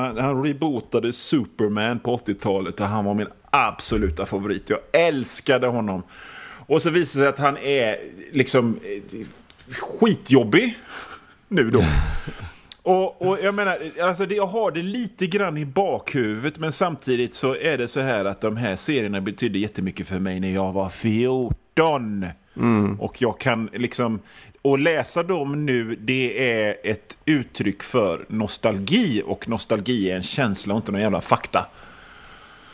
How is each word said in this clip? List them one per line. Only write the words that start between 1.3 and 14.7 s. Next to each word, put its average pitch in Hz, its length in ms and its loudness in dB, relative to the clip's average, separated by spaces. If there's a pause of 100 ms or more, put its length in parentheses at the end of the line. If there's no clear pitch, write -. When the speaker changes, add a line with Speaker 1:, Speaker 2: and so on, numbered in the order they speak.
Speaker 1:
på 120 160 -2
åttiotalet 98 680 -2
och 101 60 0
han 104 180 0
var 101 100 0
min 104 120 -2 (240)
absoluta 107 760 0
favorit. 98 440 -4
Jag 104 80 0 (140)
älskade 139 720 2
honom. 107 360 -2 (640)
Och 151 160 4
så 165 80 2
visar 151 300 2
det 139 40 6
sig 143 40 6
att 135 100 -2
han 143 180 2
är 127 420 0 (340)
liksom, 127 460 4 (340)
eh, 110 140 -10 (420)
skitjobbig 170 1080 4 (680)
nu 135 220 2
då. 113 180 6
Speaker 2:
<laughs> 73 60 2 (880)
Speaker 1:
Och, 185 440 2
och 190 160 2
jag 202 120 2
menar, 196 240 0 (240)
alltså 180 240 0
det, 190 80 -2
jag 196 120 0
har 202 240 0